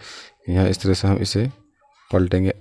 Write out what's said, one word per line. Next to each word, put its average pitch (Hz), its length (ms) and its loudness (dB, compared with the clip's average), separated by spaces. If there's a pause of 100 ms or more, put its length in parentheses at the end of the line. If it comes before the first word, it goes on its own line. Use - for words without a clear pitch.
(480)
यहाँ 92 200 2
इस 92 140 -2
तरह 95 120 2
से 98 140 0
हम 98 100 2
इसे 107 320 -2 (600)
पलटेंगे, 92 500 2